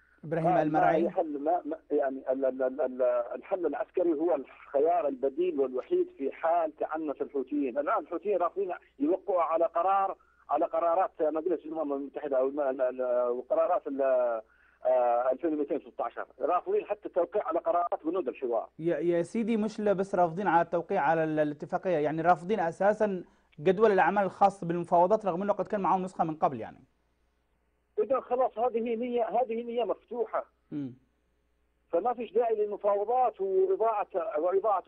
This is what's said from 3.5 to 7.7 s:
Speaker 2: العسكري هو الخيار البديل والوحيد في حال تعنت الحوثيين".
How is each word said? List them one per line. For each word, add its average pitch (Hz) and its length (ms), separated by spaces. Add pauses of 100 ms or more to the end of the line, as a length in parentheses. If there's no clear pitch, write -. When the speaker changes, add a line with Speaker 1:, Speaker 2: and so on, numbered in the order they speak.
Speaker 2:
العسكري 165 480
هو 160 220
الخيار 147 720
البديل 139 520
والوحيد 139 580
في - 140
حال 165 440
تعنت - 460
الحوثيين". 131 560